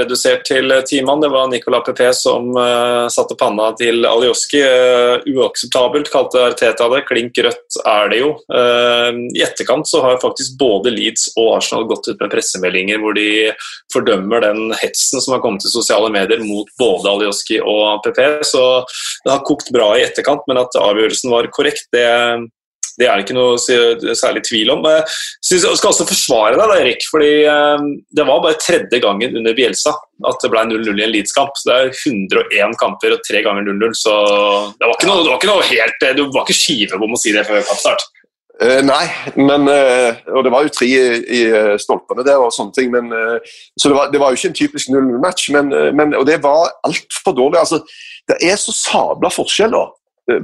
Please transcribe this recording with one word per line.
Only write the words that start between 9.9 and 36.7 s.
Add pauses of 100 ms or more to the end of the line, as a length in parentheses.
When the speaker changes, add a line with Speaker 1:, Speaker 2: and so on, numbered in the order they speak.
Speaker 1:
har
faktisk
både
Leeds
og
Arsenal
gått
ut
med
pressemeldinger
hvor
de (420)
fordømmer
den
hetsen
som
har
kommet
til
sosiale
medier
mot (100)
både
Alioski
og
Pepe.
Så (400)
det
har
kokt
bra
i
etterkant,
men
at
avgjørelsen
var
korrekt,
det, (500)
det
er
det
ikke
noe
si-,
særlig
tvil
om.
Eh, (340)
synes
jeg
skal
også
forsvare
deg
da,
Erik,
fordi, (180)
eh, (280)
det
var
bare
tredje
gangen
under
Bielsa (340)
at
det
ble
null
null
i
en
Leeds-kamp.
Så
det
er
hundre
og
en
kamper
og
tre
ganger
null
null,
så (600)
det
var
ikke
noe,
det
var
ikke
noe
helt,
eh,
du
var
ikke
skivebom